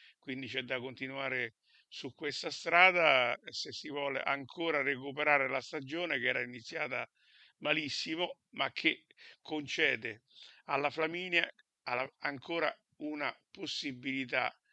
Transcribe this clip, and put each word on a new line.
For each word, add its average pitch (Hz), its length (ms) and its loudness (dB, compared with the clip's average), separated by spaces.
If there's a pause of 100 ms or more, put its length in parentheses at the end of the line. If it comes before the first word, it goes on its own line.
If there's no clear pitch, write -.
(200)
Quindi 131 280 -8
c'è 127 140 -4
da 127 180 -4
continuare 131 760 -6 (320)
su - 260 -10
questa 160 380 -6
strada, 165 920 6
se - 260 -8
si - 180 -10
vuole 139 320 -2
ancora 143 640 0
recuperare 139 640 2
la 131 140 0
stagione 151 580 -4
che 123 80 0
era 127 140 0
iniziata 123 680 -6 (500)
malissimo, 156 800 -2 (140)
ma 135 200 -2
che - 340 0 (360)
concede 131 840 -2 (420)
alla 143 260 0
Flaminia 170 600 0 (320)
alla, 127 240 -2 (120)
ancora 147 520 -2 (260)
una 147 380 -4 (140)
possibilità, 135 1080 -4 (180)